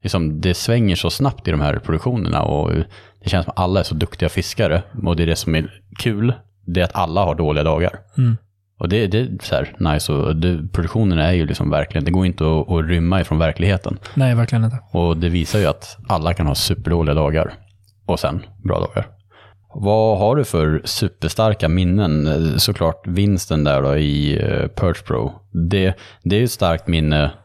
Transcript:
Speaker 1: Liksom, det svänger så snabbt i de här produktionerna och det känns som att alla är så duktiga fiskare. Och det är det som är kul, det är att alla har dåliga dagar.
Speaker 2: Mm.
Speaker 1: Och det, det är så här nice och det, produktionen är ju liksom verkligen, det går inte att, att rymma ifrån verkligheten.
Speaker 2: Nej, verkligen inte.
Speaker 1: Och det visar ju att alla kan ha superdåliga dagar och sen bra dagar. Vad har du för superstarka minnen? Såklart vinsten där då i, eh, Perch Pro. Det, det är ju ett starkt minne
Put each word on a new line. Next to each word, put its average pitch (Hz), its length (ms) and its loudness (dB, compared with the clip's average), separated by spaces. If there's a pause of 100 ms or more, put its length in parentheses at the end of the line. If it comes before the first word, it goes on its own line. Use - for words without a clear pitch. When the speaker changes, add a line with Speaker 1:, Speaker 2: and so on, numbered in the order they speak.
Speaker 1:
Liksom, 80 380 -2
det 90 120 2
svänger 113 420 2
så 87 140 -2
snabbt - 380 -4
i 87 40 -2
de 76 100 0
här 73 180 0
produktionerna 80 640 -2
och 76 300 0 (520)
det 95 60 -4
känns 87 160 0
som - 60 -8
att - 80 -6
alla 92 200 2
är - 40 0
så - 120 -4
duktiga 78 340 -2
fiskare. 80 540 -2 (220)
Och 85 100 0
det 82 80 0
är 82 40 2
det 82 80 2
som 80 200 -2
är 78 140 -2 (300)
kul, 117 340 0 (320)
det 85 140 -2
är 90 60 4
att - 100 -6
alla 90 300 0
har 80 100 0
dåliga 76 280 0
dagar. 80 280 0 (260)
Speaker 2:
Mm. 117 200 2 (460)
Speaker 1:
Och 87 60 -2
det, 104 180 2
det 101 120 0
är 127 100 -2 (120)
så - 140 -4
här - 200 -4 (180)
nice 76 200 -2
och 76 220 0
det, 82 380 0
produktionen 87 460 0
är 80 120 2
ju 87 140 2
liksom 76 240 -2
verkligen, 76 360 0
det 85 60 0
går 92 140 2
inte 90 180 -2
att, 78 280 0
att 82 140 2
rymma 87 360 2
ifrån 78 180 0
verkligheten. 92 600 0 (140)
Speaker 2:
Nej, 131 220 2
verkligen 117 280 0
inte. 117 140 -2 (140)
Speaker 1:
Och 85 260 0
det 85 120 0
visar 85 300 0
ju 98 60 2
att - 320 -4 (100)
alla 82 260 0
kan 82 140 0
ha 71 80 0
superdåliga 80 600 0
dagar 78 380 0 (540)
och - 120 -2
sen - 260 -4 (180)
bra - 160 0
dagar. - 280 -4 (680)
Vad 107 440 2
har 107 160 4
du 147 100 2
för 78 400 0
superstarka 101 840 0
minnen? 80 880 2
Såklart - 480 0
vinsten 90 560 0
där 71 180 2
då 69 160 0
i, 73 440 0
eh, - 260 -2
Perch - 360 -2
Pro. 117 280 -4 (380)
Det, 95 240 2 (300)
det 90 120 0
är 104 40 4
ju 123 60 2
ett 120 60 -2
starkt 82 360 -2
minne 76 440 2 (140)